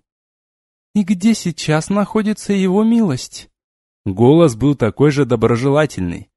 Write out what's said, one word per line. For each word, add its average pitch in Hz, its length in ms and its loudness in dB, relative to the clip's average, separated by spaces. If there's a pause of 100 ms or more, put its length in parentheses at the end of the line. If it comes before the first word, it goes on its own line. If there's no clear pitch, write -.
(960)
"И 208 80 2
где 202 320 0
сейчас 160 540 -4
находится 208 640 -2
его 190 320 0
милость?" 220 640 -2 (560)
Голос 123 520 4
был 135 180 0
такой 131 380 0
же 139 120 0
доброжелательный, 117 1120 -2